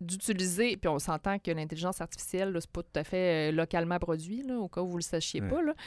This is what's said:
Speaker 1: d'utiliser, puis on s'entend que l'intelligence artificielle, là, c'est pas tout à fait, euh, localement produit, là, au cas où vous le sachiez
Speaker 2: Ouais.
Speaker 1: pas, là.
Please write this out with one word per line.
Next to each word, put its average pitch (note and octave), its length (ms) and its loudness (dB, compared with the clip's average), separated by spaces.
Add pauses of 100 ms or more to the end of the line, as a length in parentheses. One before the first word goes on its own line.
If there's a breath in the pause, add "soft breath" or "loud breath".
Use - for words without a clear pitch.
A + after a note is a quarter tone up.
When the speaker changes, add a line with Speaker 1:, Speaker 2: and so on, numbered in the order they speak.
Speaker 1:
d'utiliser, F#3 760 0
puis E3 120 0
on D3 100 2
s'entend F3+ 400 0
que F3 140 -2
l'intelligence D#3+ 480 -4
artificielle, F#3 500 -2
là, E3+ 100 0
c'est - 100 -10
pas F3 120 -6
tout - 160 -4
à D3+ 60 0
fait, E3+ 460 2
euh, - 20 2
localement E3+ 480 2
produit, F3 420 -2
là, B3+ 160 -2
au G#3 100 -2
cas - 120 -4
où F3+ 80 0
vous F3 100 -2
le E3+ 40 -2
sachiez - 380 -2
Speaker 2:
Ouais. G3 80 0
Speaker 1:
pas, D4+ 140 2
là. D#4 120 2 (120)